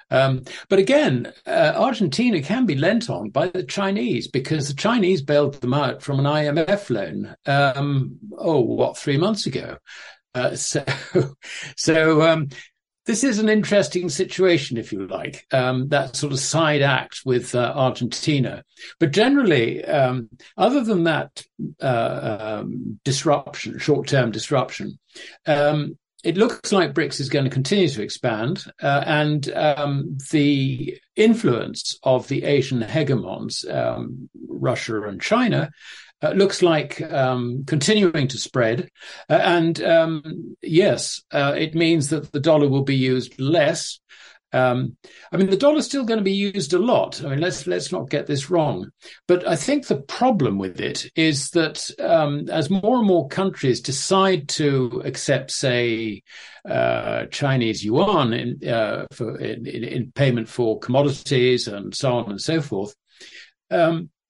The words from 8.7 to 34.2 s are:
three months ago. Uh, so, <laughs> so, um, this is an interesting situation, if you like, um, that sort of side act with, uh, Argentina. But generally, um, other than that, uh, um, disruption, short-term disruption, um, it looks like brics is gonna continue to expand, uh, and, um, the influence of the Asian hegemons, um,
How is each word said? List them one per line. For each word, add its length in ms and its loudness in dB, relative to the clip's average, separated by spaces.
three 220 -2
months 280 0
ago. 320 -8
Uh, 220 -2
so, 300 -4
<laughs> 640 -4
so, 460 4
um, 280 4
this 160 0
is 160 2
an 100 2
interesting 600 2
situation, 680 2
if 160 -6
you 140 -6
like, 460 -10
um, 380 2
that 260 0
sort 160 -4
of 80 -4
side 420 2
act 420 0
with, 300 -2
uh, 220 0
Argentina. 880 -2
But 140 2
generally, 720 4
um, 440 0
other 260 2
than 220 2
that, 400 -2
uh, 800 -2
um, 420 -8
disruption, 720 -2
short-term 540 2
disruption, 640 -4
um, 500 2
it 120 0
looks 360 0
like 220 2
brics 260 -2
is 80 -4
gonna 200 2
continue 420 2
to 120 -6
expand, 640 -4
uh, 240 0
and, 460 0
um, 640 -2
the 640 0
influence 880 2
of 240 2
the 160 -4
Asian 380 0
hegemons, 920 -4
um, 560 -4